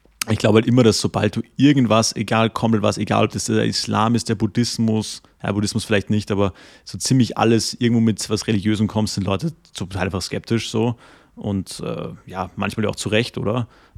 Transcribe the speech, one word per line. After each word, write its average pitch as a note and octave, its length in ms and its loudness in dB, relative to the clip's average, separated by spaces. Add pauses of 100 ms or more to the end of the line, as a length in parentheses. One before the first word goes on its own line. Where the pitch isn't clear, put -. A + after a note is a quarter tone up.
(300)
ich A2 80 0
glaube G#2+ 200 4
halt A2 80 4
immer, A#2+ 180 6
dass A2 160 4
sobald G2+ 340 -2
du A2+ 80 -4 (140)
irgendwas, B2 580 4
egal A2+ 340 0
komplett A2+ 360 0
was, G#2+ 120 0
egal G#2+ 280 2
ob A2 80 -2
das G#2+ 140 -4
der A2 180 2
Islam A2 500 0
ist, A2+ 140 -2
der A2+ 80 -2
Buddhismus, A2 840 -2 (220)
ja, - 80 -2
Buddhismus G#2 340 -2
vielleicht G2+ 260 0
nicht, G#2 200 -2
aber G2 220 0 (320)
so - 120 -12
ziemlich B2 400 2
alles A2 380 2
irgendwo A#2+ 260 2
mit A2+ 300 0
was G#2 160 -4
Religiösem G#2+ 400 2
kommst, G#2+ 280 -2
sind G2 100 -2
Leute F#2+ 280 -2 (200)
zum F#2 180 -8
Teil F#2 140 -4
einfach F#2 180 -4
skeptisch - 480 -4
so A#2 240 0 (400)
und, G2+ 500 -6
äh, - 260 -8 (160)
ja, F2+ 280 -8
manchmal G2+ 320 -4
auch G2+ 80 -4
zu - 140 -8
Recht, G#2+ 280 0
oder? A#2 300 -4 (320)